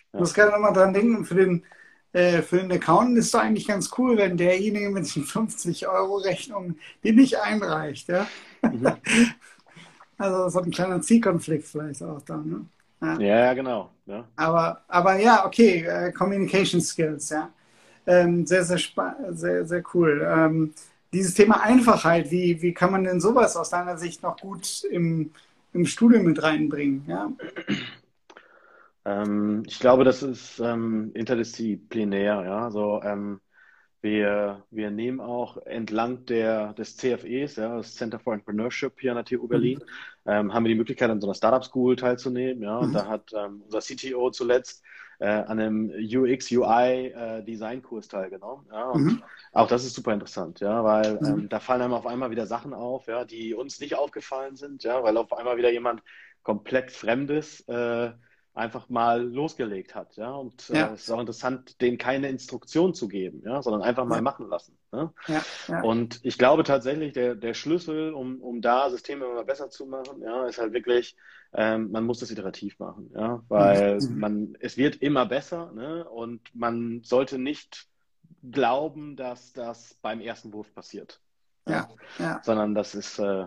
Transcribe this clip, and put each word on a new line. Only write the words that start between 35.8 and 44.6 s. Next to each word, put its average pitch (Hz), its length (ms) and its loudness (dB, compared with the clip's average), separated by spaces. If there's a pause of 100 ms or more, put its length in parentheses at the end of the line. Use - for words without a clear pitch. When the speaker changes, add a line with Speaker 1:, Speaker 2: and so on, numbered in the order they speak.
Speaker 1:
der, 110 480 0
des - 220 -14
C 127 160 -2
F - 120 -6
Es, 135 320 -6
ja, 113 200 -6
das - 180 -10
Center 117 260 -8
for 120 140 -4
Entrepreneurship 110 640 -6
hier 131 100 -2
an 120 60 -2
der 117 80 -6
T 127 120 -4
U 120 120 -6
Berlin, 120 300 2
Speaker 2:
Mhm. - 520 -10
Speaker 1:
ähm, 104 240 2
haben 113 100 2
wir 113 40 2
die 113 100 4
Möglichkeit, 117 320 0
an 107 100 -2
so 101 60 -4
einer 98 80 -2
Startup 127 300 2
School 127 320 2
teilzunehmen, 123 640 -2
ja. 104 160 -4
Und 123 120 0
Speaker 2:
Mhm. - 20 -2
Speaker 1:
da 101 160 -2
hat, 107 280 -8
ähm, 101 280 -8
unser 107 160 -6
C 131 160 -10
T 131 180 -8
O 123 160 0
zuletzt, 123 520 -2 (360)